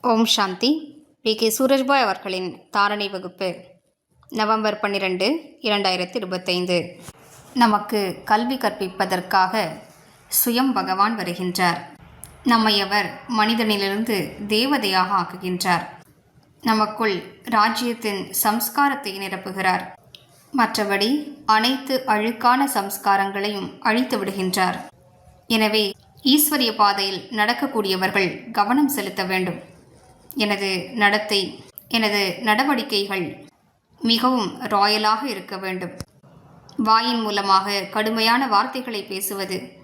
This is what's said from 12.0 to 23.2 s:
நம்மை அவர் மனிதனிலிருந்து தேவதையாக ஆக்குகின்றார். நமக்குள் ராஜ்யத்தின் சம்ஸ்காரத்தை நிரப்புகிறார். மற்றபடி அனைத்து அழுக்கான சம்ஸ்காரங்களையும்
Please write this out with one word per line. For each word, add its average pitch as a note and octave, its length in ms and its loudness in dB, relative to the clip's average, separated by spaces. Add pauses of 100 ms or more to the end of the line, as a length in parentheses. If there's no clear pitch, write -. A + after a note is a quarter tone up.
நம்மை A3 380 4
அவர் G3 400 -2 (180)
மனிதனிலிருந்து G#3+ 920 0 (160)
தேவதையாக G#3+ 680 2
ஆக்குகின்றார். F3+ 680 0 (760)
நமக்குள் G#3+ 840 0
ராஜ்யத்தின் A3+ 880 0 (100)
சம்ஸ்காரத்தை A#3 760 0
நிரப்புகிறார். F#3+ 600 -2 (760)
மற்றபடி A3 880 0
அனைத்து B3+ 600 2
அழுக்கான A#3+ 680 2
சம்ஸ்காரங்களையும் G3 1040 -2